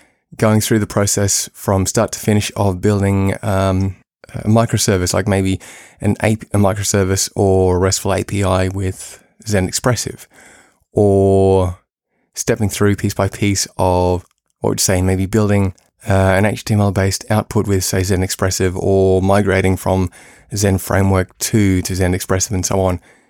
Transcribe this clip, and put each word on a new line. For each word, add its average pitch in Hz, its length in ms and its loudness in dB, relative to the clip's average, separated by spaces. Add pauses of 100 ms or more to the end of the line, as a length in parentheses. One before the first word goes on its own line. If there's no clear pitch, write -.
(380)
going 107 240 2
through 113 160 2
the 104 80 0
process 101 680 -2
from 95 320 -2
start 107 280 -2
to - 60 -10
finish 104 380 0
of 98 240 -2
building, 98 600 0
um, 95 540 0 (360)
a - 160 -6
microservice, 107 640 2
like 95 160 -2
maybe 95 320 0 (400)
an 101 220 0
A 110 140 2
P-, - 180 -10
a - 20 2
microservice 98 800 0
or 95 420 2
RESTful 92 360 0
A 95 100 -4
P 101 180 -4
I 95 260 0
with 95 540 -8 (240)
Zen 101 220 0
Expressive, - 580 -4 (640)
or 98 840 2 (560)
stepping 110 360 -2
through 101 260 2
piece 98 160 -4
by 98 160 -2
piece 101 480 -2
of, 90 480 0 (360)
what 107 100 0
would 101 100 -4
you - 40 -2
say, 92 180 2
maybe 95 240 0
building, 101 480 0 (340)
uh, 101 40 2
an 95 340 4
H 104 180 -4
T - 80 -2
M 104 80 2
L 101 120 2
based 98 380 -2
output 107 360 0
with, 95 180 0
say, 95 180 -2
Zen 92 200 0
Expressive, 92 520 -2
or 95 460 2
migrating 95 560 2
from 92 340 -2 (460)
Zen 101 220 0
Framework 95 580 0
two 95 460 0
to 92 120 -6
Zen 90 200 0
Expressive 95 400 -4
and 92 100 -2
so 98 160 -2
on. 92 200 0 (300)